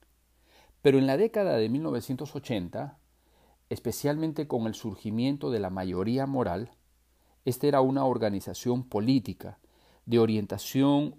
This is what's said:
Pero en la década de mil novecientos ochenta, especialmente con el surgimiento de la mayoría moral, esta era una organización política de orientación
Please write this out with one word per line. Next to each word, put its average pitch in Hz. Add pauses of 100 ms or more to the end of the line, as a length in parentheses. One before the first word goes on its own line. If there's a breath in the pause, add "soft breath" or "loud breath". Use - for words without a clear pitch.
(840 soft breath)
Pero 135
en 135
la 135
década 202
de 110
mil 139
novecientos 135
ochenta, 117 (720 soft breath)
especialmente 147
con 120
el 107
surgimiento 120
de 110
la 92
mayoría 95
moral, 120 (760)
esta 131
era 143
una 135
organización 117
política 104 (440 soft breath)
de 117
orientación 135